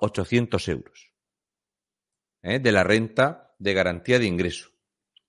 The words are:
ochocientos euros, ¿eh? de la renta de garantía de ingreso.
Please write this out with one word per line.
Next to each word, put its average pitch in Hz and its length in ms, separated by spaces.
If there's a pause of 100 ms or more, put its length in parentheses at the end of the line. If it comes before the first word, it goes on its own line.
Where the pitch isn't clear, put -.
ochocientos 107 680
euros, - 420 (1300)
¿eh? 101 160
de 123 140
la 95 120
renta 113 720
de 98 140
garantía 92 460
de 117 80
ingreso. 87 460 (560)